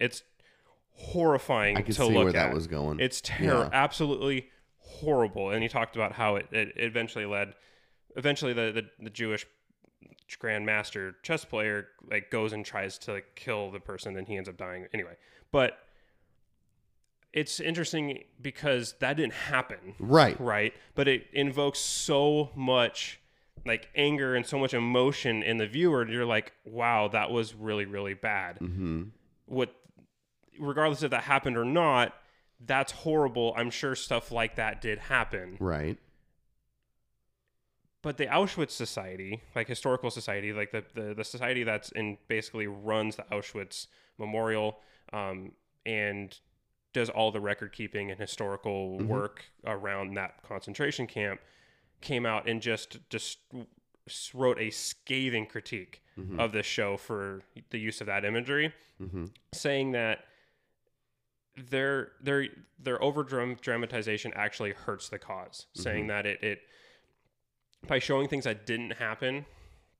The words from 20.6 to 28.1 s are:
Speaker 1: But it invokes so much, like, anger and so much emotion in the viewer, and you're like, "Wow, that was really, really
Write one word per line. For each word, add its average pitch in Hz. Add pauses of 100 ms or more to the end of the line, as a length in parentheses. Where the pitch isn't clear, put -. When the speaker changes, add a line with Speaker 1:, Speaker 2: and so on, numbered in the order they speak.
Speaker 1:
But 139
it 127
invokes 139
so 147
much, 127 (460)
like, 113
anger 143
and 120
so 143
much 135
emotion 123
in 113
the 107
viewer, 143
and 110
you're 120
like, 110 (120)
"Wow, 113
that 104
was 113
really, 107
really 101